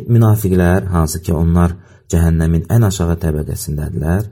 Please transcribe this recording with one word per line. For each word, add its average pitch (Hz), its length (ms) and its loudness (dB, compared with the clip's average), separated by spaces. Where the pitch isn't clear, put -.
münafiqlər, 98 680 2
hansı 82 300 -2
ki 90 100 -4
onlar 85 380 2
cəhənnəmin 82 560 0
ən 117 220 2
aşağı 85 340 -2
təbəqəsindədirlər, 76 1080 -4